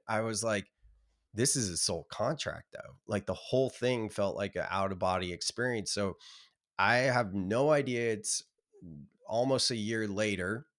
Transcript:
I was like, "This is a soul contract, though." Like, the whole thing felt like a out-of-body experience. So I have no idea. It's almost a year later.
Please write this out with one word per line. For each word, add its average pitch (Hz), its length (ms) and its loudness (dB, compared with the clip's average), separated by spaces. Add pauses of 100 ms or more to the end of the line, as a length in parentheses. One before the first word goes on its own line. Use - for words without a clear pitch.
I 110 140 0
was 110 220 -2
like, 104 280 -2 (640)
"This 127 220 2
is 110 140 0
a 85 80 -4
soul 85 320 -2
contract, 110 640 -4
though." - 220 -14 (100)
Like, 101 220 -2
the 92 80 0
whole 127 340 0
thing 120 400 -2
felt 101 260 -2
like 98 200 -4
a 90 180 -4
out-of-body 92 580 0
experience. 113 600 -4
So 98 260 -2 (640)
I 104 180 6
have 123 380 2
no 107 340 2
idea. 123 440 2
It's - 300 -4 (840)
almost 123 420 2
a 123 60 -2
year 110 320 0
later. 101 580 0 (120)